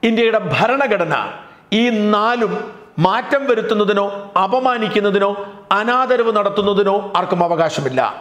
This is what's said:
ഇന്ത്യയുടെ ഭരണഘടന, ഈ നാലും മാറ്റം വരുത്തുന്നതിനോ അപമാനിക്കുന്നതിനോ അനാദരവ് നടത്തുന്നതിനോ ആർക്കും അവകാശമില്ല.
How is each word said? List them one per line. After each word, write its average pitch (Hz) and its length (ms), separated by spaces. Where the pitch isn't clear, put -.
ഇന്ത്യയുടെ 226 320
ഭരണഘടന, 208 600
ഈ - 20
നാലും 214 380
മാറ്റം 247 440
വരുത്തുന്നതിനോ 208 560
അപമാനിക്കുന്നതിനോ 214 880
അനാദരവ് 240 580
നടത്തുന്നതിനോ 202 580
ആർക്കും 180 300
അവകാശമില്ല. 156 520